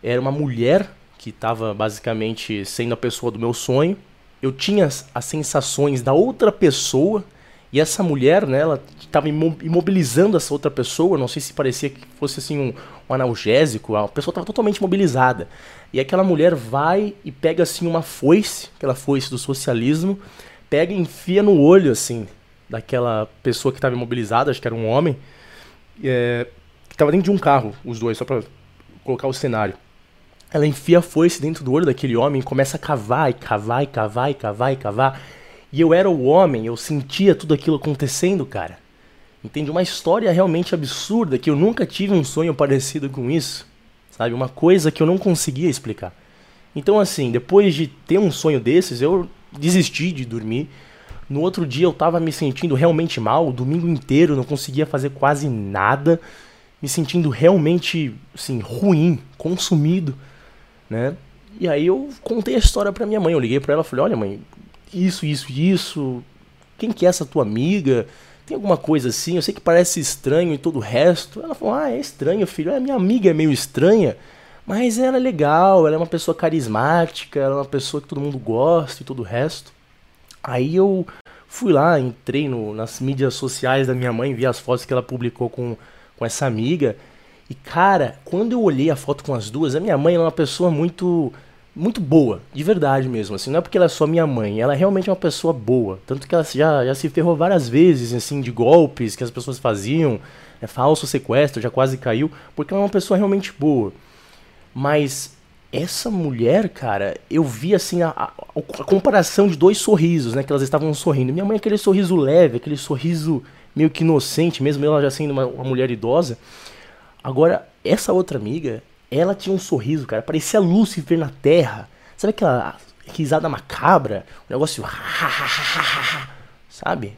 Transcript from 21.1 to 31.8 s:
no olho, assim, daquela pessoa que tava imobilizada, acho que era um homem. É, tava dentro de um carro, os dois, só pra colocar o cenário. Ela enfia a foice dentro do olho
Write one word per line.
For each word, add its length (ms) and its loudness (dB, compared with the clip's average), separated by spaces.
no 180 6
olho, 320 8
assim, 340 -4
daquela 600 -4
pessoa 280 -2
que 80 -12
tava 140 -2
imobilizada, 560 -2
acho 100 -4
que 60 -8
era 80 -4
um 140 -4
homem. 280 2
É, 440 0
tava 120 4
dentro 120 2
de 60 0
um 80 2
carro, 440 2
os 160 -10
dois, 200 -2
só 80 -6
pra 160 -4
colocar 240 -4
o 60 -2
cenário. 400 -2
Ela 140 2
enfia 320 2
a 40 4
foice 380 0
dentro 240 -6
do 80 0
olho 140 2